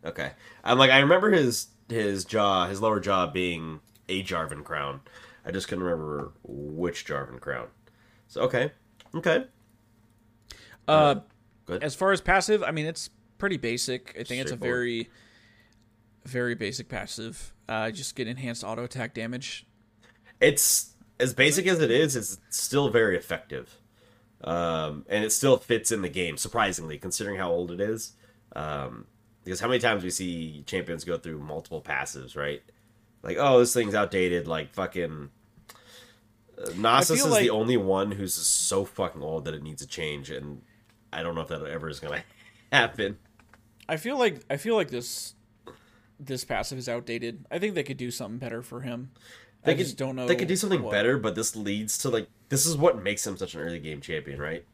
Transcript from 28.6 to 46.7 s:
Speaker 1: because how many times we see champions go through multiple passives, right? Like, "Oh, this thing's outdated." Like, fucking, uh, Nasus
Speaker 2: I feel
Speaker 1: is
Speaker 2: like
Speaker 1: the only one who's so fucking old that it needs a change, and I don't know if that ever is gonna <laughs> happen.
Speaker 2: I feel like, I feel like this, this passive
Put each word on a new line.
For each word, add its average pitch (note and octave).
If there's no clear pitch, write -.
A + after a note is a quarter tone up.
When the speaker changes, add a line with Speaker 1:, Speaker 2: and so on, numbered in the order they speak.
Speaker 1:
because F2+
how A2+
many B2+
times A2
we F2+
see D#2+
champions E2+
go E2+
through D#2+
multiple D2+
passives, C2+
right? C#2+
Like, -
"Oh, C3
this A#2+
thing's G#2+
outdated." F2+
Like, D#2+
fucking, D#2+
uh, -
Nasus A2+
Speaker 2:
I -
feel -
Speaker 1:
is -
Speaker 2:
like G#3+
Speaker 1:
the A#2
only A2+
one G2
who's G2
so -
fucking F2
old D#2
that D#2
it C#2+
needs D2+
a C#2
change, D2
and C#2+
I E2
don't E2+
know D#2+
if D#2
that D#2
ever D#2
is C#2+
gonna C#2+
<laughs> -
happen. A2
Speaker 2:
I D#3+
feel A#3+
like, G3
I -
feel A3+
like F3
this, -
this C3
passive A#2